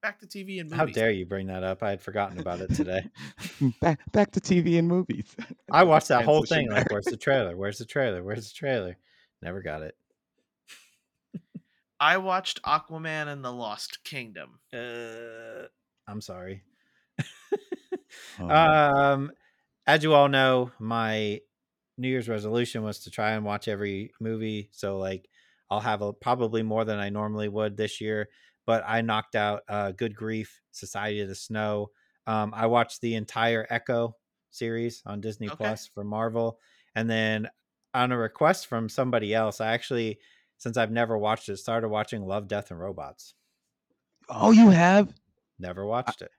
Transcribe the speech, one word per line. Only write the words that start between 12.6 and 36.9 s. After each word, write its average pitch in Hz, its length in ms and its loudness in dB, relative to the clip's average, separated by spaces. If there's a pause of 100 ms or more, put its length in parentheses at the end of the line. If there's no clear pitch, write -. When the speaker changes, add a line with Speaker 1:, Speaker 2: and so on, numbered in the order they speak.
Speaker 1:
Aquaman 156 680 -4
and 143 160 -12
the 123 80 -8
Lost 113 520 -10
Kingdom. 107 560 -14 (120)
Speaker 2:
Uh, 117 920 -12 (420)
I'm 104 120 -10
sorry. 95 420 -12 (560)
<laughs> - 60 -4 (1160)
Speaker 3:
Oh. 90 80 -6
Speaker 2:
Um, 147 840 4 (540)
as 151 160 4
you 156 120 4
all 143 140 8
know, 131 520 4
my 110 600 -2 (560)
New 123 120 -6
Year's 127 200 -2
resolution 113 540 -2
was 107 180 -6
to - 100 -18
try 107 220 -2
and 107 120 -4
watch 104 240 -4
every 101 500 -4
movie. 110 540 -6
So, 98 260 -6
like, 95 300 -6 (420)
I'll 104 100 -2
have 107 220 -2
a, 104 100 -4
probably 117 500 -2
more 110 220 0
than 107 140 -2
I 101 120 -4
normally 107 380 -4
would 104 280 -4
this 104 240 -4
year, 107 280 -4 (380)
but 113 180 2
I 113 180 0
knocked 110 340 -2
out, 104 320 0
uh, 104 240 -4
Good 104 240 -6
Grief, 110 440 -8 (120)
Society 104 480 -8
of 98 80 -6
the 95 80 -10
Snow. 107 540 -4 (360)
Um, 107 280 -2
I 110 120 0
watched 117 340 2
the 117 140 -2
entire 113 560 0
Echo 117 460 -2 (340)
series 117 560 -6
on 104 140 -10
Disney 107 280 -8
Plus 110 360 -6
Speaker 1:
Okay. - 100 -20
Speaker 2:
for 104 80 -10
Marvel. 113 560 -2 (380)